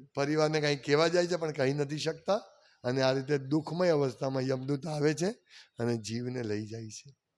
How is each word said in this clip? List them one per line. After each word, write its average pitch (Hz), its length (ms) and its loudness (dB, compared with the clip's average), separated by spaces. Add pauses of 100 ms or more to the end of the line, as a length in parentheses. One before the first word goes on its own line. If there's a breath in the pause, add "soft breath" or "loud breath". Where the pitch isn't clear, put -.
(140)
પરિવારને 156 460 2
કંઈ 147 160 2
કહેવા 147 320 4
જાય 175 180 4
છે 175 100 0
પણ 156 160 -4
કહી 139 200 2
નથી 147 260 -2
શકતા, 156 360 -2 (500 soft breath)
અને 131 180 2
આ 131 100 4
રીતે 135 260 0
દુઃખમય 156 500 0
અવસ્થામાં 135 540 2
યમદૂત 131 440 -2
આવે 151 280 0
છે 170 160 0 (480 soft breath)
અને 120 180 0
જીવને 120 460 -6
લઈ 107 240 -4
જાય 110 240 -12
છે. - 260 -18 (220)